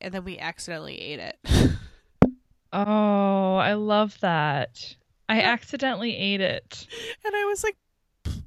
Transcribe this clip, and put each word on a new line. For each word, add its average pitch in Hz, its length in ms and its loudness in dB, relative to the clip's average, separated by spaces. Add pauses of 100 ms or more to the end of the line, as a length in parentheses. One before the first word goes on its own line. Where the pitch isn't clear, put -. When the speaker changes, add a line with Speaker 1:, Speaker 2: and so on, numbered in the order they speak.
Speaker 1:
and 185 120 -10
then 185 120 -6
we 185 140 -10
accidentally 160 640 -10
ate 139 200 -10
it." - 240 -12
<laughs> - 340 4 (960)
Speaker 2:
Oh, 202 800 4
I 190 180 4
love 214 460 0
that. 151 760 -2 (320)
"I 220 80 2
Speaker 1:
Yeah. 220 160 4
Speaker 2:
accidentally 233 640 -4
ate 196 240 0
it." - 460 -4 (380)
Speaker 1:
And 415 120 -2
I 415 80 0
was 403 180 -2
like, 427 140 -2 (720)